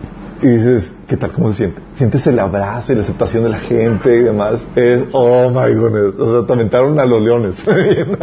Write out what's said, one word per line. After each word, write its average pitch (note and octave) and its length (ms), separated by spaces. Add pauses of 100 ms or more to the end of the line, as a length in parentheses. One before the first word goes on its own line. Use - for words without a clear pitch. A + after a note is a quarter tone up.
(420)
Y - 40
dices, A#2 480 (140)
"¿Qué - 80
tal? G2 160
¿Cómo - 180
se G2+ 60
siente?" F#2+ 240 (140)
Sientes C3 320
el B2+ 120
abrazo G2+ 540
y B2 40
la G#2+ 60
aceptación A2+ 420
de A#2 40
la A2 120
gente A#2 540
y A#2+ 100
demás. G#2+ 500
Es, B2 380
"Oh B2 360
my B2+ 260
goodness". G#2+ 440
O A2+ 140
sea, A#2 140
te - 60
aventaron B2 460
a C3+ 80
los A#2 160
leones. A2+ 460
<laughs> G#3+ 60 (480)